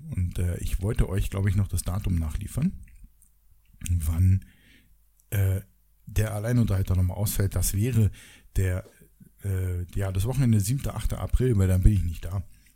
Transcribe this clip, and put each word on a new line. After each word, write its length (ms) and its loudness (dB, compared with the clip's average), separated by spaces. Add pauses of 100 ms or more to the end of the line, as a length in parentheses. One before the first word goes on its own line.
Und, 300 -4
äh, 180 -2
ich 240 -4
wollte 280 0
euch, 200 -2
glaub 180 0
ich, 80 2
noch 120 2
das 160 -2
Datum 320 -2
nachliefern, 580 -2 (1160)
wann, 560 2 (840)
äh, 320 0 (440)
der 280 -2
Alleinunterhalter 640 0
nochmal 220 0
ausfällt. 380 0
Das 180 0
wäre 380 2 (440)
der, 300 0 (580)
äh, 400 -2 (120)
ja, 160 -2
das 140 0
Wochenende 340 2
siebter, 360 -2
achter 240 -4
April, 380 2
weil 100 4
dann 160 4
bin 100 8
ich 100 2
nicht 220 -4
da. 180 -6 (320)